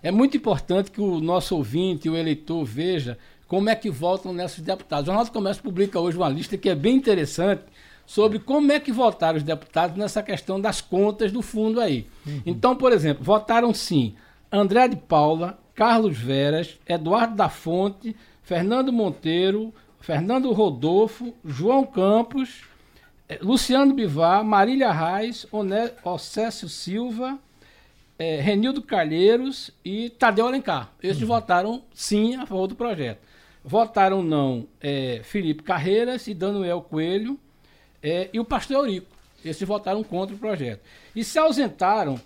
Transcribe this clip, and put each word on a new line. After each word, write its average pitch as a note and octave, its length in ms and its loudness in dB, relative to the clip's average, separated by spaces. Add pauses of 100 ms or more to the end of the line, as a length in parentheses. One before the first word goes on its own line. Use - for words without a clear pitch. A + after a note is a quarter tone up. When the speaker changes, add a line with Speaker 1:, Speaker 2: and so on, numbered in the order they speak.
Speaker 1:
É - 100 -2
muito C4+ 260 4
importante F#3+ 520 0
que - 120 -8
o F#3 180 0
nosso E3+ 380 0
ouvinte, D#3+ 520 -2
o D#3+ 60 -2
eleitor, D#3+ 480 -4
veja C3+ 540 -4 (320)
como G3 200 0
é A3+ 60 2
que A3 160 -6
votam F3+ 420 -2
nesses F3 280 -8
deputados. D#3+ 420 -4
O - 40 -4
Jornal G#3 180 0
do A3+ 60 -12
Comércio G3+ 300 -4
publica G3 380 -2
hoje E3+ 180 0
uma F3 120 2
lista E3 280 -4
que F#3+ 120 0
é F3+ 40 2
bem F3 220 2
interessante G3 680 0 (420)
sobre G#3+ 340 2
como C#4+ 320 2
é D4 80 4
que B3+ 140 -4
votaram F#3 440 2
os D3 60 -2
deputados D#3+ 540 -2
nessa G#3 260 -4
questão G3 380 -6
das G#3 180 -2
contas G#3 540 0
do A#3+ 80 -4
fundo A3 400 -2
aí. C#3 260 0 (180)
Speaker 2:
Uhum. D3 200 -8
Speaker 1:
Então, B3 320 2
por B3+ 160 4
exemplo, D3+ 320 2
votaram G#3+ 480 2
sim B2 420 0 (340)
André G#3 380 4
de A#3 80 -2
Paula, D#3+ 640 2 (140)
Carlos A3 440 4
Veras, C#3+ 680 -2
Eduardo G3 480 0
da F#3+ 140 2
Fonte, G3 680 -4 (260)
Fernando A3+ 520 0
Monteiro... F#3+ 800 0 (260)
Fernando A3+ 540 0
Rodolfo, G3 800 0 (100)
João F#3 420 2
Campos, A#3 760 0 (680)
eh, - 140 -14
Luciano C4 520 4
Bivar, F#3 500 2
Marília A3 480 4
Reis, F#3 600 -2
Oné-, G#3+ 420 -2 (100)
Océsio F#3 680 -6
Silva, A#3+ 680 -6 (800)
eh, D#3+ 220 -4
Renildo G#3+ 440 0
Calheiros G3+ 880 0 (120)
e A3 280 -8
Tadeu A3+ 360 2
Alencar. G3+ 440 -4 (100)
Esses F3+ 200 -2
Speaker 2:
Uhum. A3 60 -2
Speaker 1:
votaram A3 560 0 (100)
sim G#3+ 420 0
a B3+ 100 -8
favor F#3+ 220 -4
do - 80 -8
projeto. F3 440 -6 (440)
Votaram G3 580 2
não, C#3 460 0 (120)
eh, C3 440 -4
Felipe D#3+ 400 -4
Carreiras G3+ 640 -2
e G#3+ 80 -8
Daniel F3+ 460 -2
Coelho, F#3+ 580 -4 (640)
eh, F3 280 -2
e A3 80 -2
o A#3 60 -2
pastor C4+ 320 -2
Eurico. G#3+ 300 -2 (360)
Esses D#3+ 240 -6
votaram G#3 360 -2
contra F#3+ 320 -6
o G3+ 40 -18
projeto. D3 420 -6 (340)
E A3+ 80 -6
se - 160 -2
ausentaram G#3+ 880 2